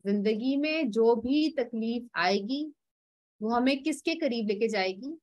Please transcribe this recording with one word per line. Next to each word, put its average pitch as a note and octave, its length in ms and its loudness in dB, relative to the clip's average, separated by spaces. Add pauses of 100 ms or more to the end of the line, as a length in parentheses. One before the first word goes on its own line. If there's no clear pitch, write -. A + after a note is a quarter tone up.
जिंदगी G#3+ 540 0
में D#4 320 0
जो A3+ 260 4
भी C#4 320 2 (100)
तकलीफ A#3 500 -4 (100)
आएगी, G3+ 460 0 (760)
वो G#3+ 100 -4
हमें C4 320 2
किसके D#4 340 -2
करीब A#3+ 320 -2
लेके G#3+ 200 0
जाएगी? G3+ 540 -2